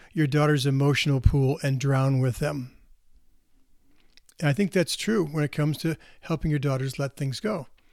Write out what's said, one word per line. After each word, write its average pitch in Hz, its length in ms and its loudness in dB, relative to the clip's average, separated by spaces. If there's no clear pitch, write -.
your 156 140 0
daughter's 147 400 2
emotional 139 540 2
pool 135 420 4
and 135 160 0
drown 135 420 2
with 127 180 -2
them." 147 340 -4
And 156 80 2
I 143 60 4
think 196 180 -2
that's 180 240 0
true 208 300 0
when 151 180 -2
it 147 80 -4
comes 151 260 0
to 165 200 -4
helping 165 280 -2
your 147 80 2
daughters 135 400 -4
let 139 160 -4
things 135 260 -6
go. 196 260 -4